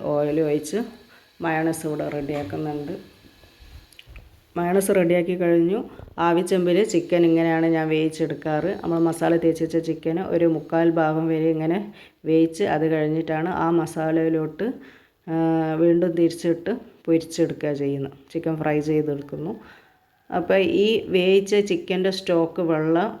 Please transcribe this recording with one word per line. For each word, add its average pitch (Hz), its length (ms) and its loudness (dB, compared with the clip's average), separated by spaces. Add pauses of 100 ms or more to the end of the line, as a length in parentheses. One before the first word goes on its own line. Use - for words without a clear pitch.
(120)
ഓയിലും 147 380 0
ഒഴിച്ച് 151 280 -2 (680)
മയോണൈസ് 160 440 -2
ഇവിടെ 151 260 -4
റെഡിയാക്കുന്നുണ്ട്. 147 800 -6 (1600)
മയോണൈസ് 190 400 2
റെഡിയാക്കി 175 440 2
കഴിഞ്ഞു. 170 360 4 (480)
ആവിച്ചെമ്പിൽ 175 520 2 (140)
ചിക്കൻ 170 360 2
ഇങ്ങനെയാണ് 165 380 2 (100)
ഞാൻ 160 160 0
വേവിച്ചെടുക്കാറ്. 156 760 -2 (100)
നമ്മൾ 165 180 -2 (100)
മസാല 165 360 2
തേച്ച് 160 200 2
വെച്ച 160 140 -2 (100)
ചിക്കന് 165 340 -4 (120)
ഒരു 170 200 2
മുക്കാൽ 165 340 0 (120)
ഭാഗം 160 320 2
വരെ 160 240 0
ഇങ്ങനെ 165 220 0 (500)
വേവിച്ച്, 165 360 2 (100)
അത് 156 100 0 (100)
കഴിഞ്ഞിട്ടാണ് 160 560 0 (140)
ആ - 20 2 (120)
മസാലയിലോട്ട്, 160 880 -2 (680)
ആ, - 20 0 (480)
വീണ്ടും 170 360 4
തിരിച്ചിട്ട് 170 560 0 (320)
പൊരിച്ചെടുക്കുക 160 680 0 (100)
ചെയ്യുന്നത്. 139 340 -4 (160)
ചിക്കൻ 165 300 -4
ഫ്രൈ 151 140 0 (140)
ചെയ്തെടുക്കുന്നു. 151 640 -4 (840)
അപ്പോൾ 190 220 2 (240)
ഈ 214 40 4 (280)
വേവിച്ച 196 380 4 (160)
ചിക്കൻ്റെ 185 480 -2
സ്റ്റോക്ക് 170 540 0
വെള്ളം 160 380 2 (100)